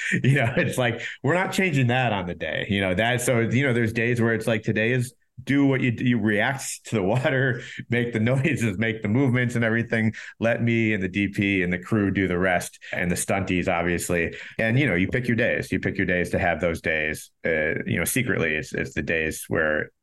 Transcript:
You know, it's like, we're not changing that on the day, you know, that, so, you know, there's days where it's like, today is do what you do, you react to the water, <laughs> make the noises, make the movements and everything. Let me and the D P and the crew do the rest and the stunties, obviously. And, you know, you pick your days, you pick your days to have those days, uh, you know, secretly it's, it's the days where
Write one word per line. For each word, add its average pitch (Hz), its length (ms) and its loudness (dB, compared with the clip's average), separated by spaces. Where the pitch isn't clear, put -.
You 131 100 6
know, 127 220 2
it's 160 220 0
like, 120 240 -2
we're 143 120 2
not 185 180 0
changing 143 360 2
that 123 240 2
on 95 140 -2
the 85 80 -6
day, 80 340 -6
you 98 120 2
know, 92 140 2
that, 117 260 2
so, 120 200 2
you 117 240 2
know, 127 80 2
there's 113 200 0
days 117 280 0
where 113 140 2
it's 110 140 -2
like, 113 140 0
today 110 300 2
is 127 220 -2
do 139 220 2
what 135 140 2
you 127 100 2
do, 113 140 -4
you 123 140 4
react 110 680 0
to - 120 -4
the 101 60 2
water, 127 600 0
<laughs> - 140 -12
make 120 220 0
the 113 80 0
noises, 120 580 0
make 113 240 -2
the 104 60 -2
movements 123 460 2
and 120 100 2
everything. 113 480 0
Let 117 240 0
me 113 300 2
and 98 100 0
the 92 60 -2
D 98 200 0
P 98 340 2
and 90 100 0
the 90 60 -2
crew 101 320 2
do 95 180 0
the 87 100 0
rest 90 400 0
and 87 180 -2
the 85 60 0
stunties, 92 500 0
obviously. 85 680 -2
And, 113 200 2
you 147 80 2
know, 95 80 0
you 92 140 2
pick 127 180 -2
your 117 100 0
days, 92 360 -2
you 95 80 -2
pick - 160 -4
your 98 100 0
days 87 240 0
to 92 80 -2
have 85 220 0
those 85 200 -2
days, 78 500 -4
uh, 80 420 0
you - 120 -2
know, 85 60 -2
secretly 82 500 0
it's, 78 180 -6
it's - 220 -6
the 78 80 -4
days 80 460 -4
where 80 420 -2